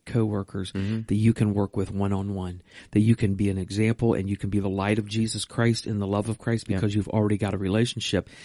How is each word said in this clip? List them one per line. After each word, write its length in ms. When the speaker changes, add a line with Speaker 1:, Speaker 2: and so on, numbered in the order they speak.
Speaker 1:
coworkers 640
Speaker 2:
Mm-hmm. 340
Speaker 1:
that 100
you 180
can 200
work 240
with 140
one-on-one, 720
that 80
you 140
can 200
be 160
an 80
example 560
and 120
you 100
can 120
be 100
the 120
light 260
of 100
Jesus 380
Christ 400
and 160
the 60
love 220
of 100
Christ 280
Speaker 2:
Yep. 120
Speaker 1:
because 160
you've 140
already 280
got 160
a 60
relationship. 720